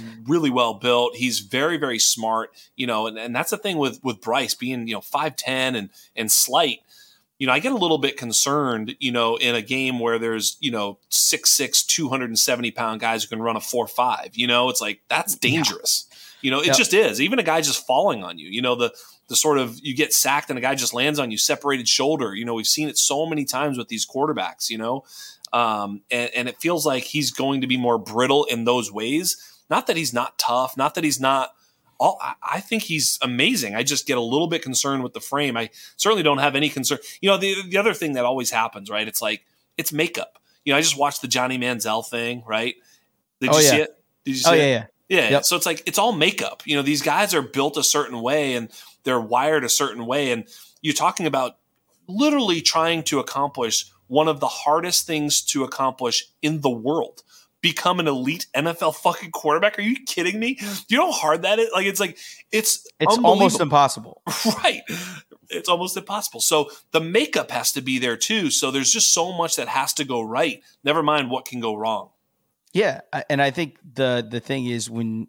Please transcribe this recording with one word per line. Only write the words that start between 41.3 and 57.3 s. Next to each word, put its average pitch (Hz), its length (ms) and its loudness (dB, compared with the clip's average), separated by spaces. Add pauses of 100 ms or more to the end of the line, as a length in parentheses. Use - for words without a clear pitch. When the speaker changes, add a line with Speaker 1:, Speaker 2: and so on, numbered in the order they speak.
Speaker 1:
Manziel 113 500 -2
thing, 120 380 -6
right? 110 300 -2 (640)
Did 131 100 0
Speaker 2:
Oh, 151 80 6
Speaker 1:
you 151 60 8
Speaker 2:
yeah. 139 60 8
Speaker 1:
see 147 100 6
it? 156 100 0 (340)
Did 139 60 -6
you 135 60 -2
see 127 140 4
Speaker 2:
Oh, 170 40 8
Speaker 1:
it? 160 40 8
Speaker 2:
yeah, 147 80 6
yeah. 117 200 2 (240)
Speaker 1:
Yeah. 151 200 4
Speaker 2:
Yep. 139 160 4
Speaker 1:
So 180 100 2
it's 170 80 0
like, 170 220 -2
it's 170 120 -2
all 226 140 4
makeup. - 540 -2
You 147 100 0
know, 143 60 2
these 143 180 0
guys 180 320 2
are 160 80 2
built 139 380 -2
a 143 40 0
certain 123 380 0
way 139 340 0
and 117 160 -4 (340)
they're 127 160 2
wired 127 440 2
a 117 60 -4
certain 120 340 0
way. 131 280 0
And 113 120 -4 (380)
you're 151 100 -2
talking - 340 0
about 135 300 -2 (500)
literally 220 540 2
trying 165 440 2
to 147 140 0
accomplish 135 720 -4 (160)
one 151 220 4
of 147 120 0
the 135 80 0
hardest 170 580 0
things 147 360 0
to 135 220 0
accomplish 127 600 -2 (160)
in 151 180 0
the 139 100 2
world. 123 520 -2 (400)